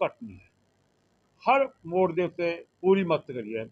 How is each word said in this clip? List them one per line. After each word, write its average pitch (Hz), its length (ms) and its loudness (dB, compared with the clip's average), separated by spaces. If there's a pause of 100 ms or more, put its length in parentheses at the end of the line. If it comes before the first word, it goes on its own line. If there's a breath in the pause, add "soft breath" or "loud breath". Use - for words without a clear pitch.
ਘੱਟ 151 200 -2
ਨਹੀਂ 98 140 -16
ਹੈ। - 120 -20 (920)
ਹਰ 262 240 4 (200)
ਮੋੜ 175 260 2
ਦੇ 180 100 0
ਉੱਤੇ 170 420 -4 (160)
ਪੂਰੀ 190 220 4
ਮਦਦ 151 280 -2
ਕਰੀ 113 260 -8
ਹੈ, 113 140 -8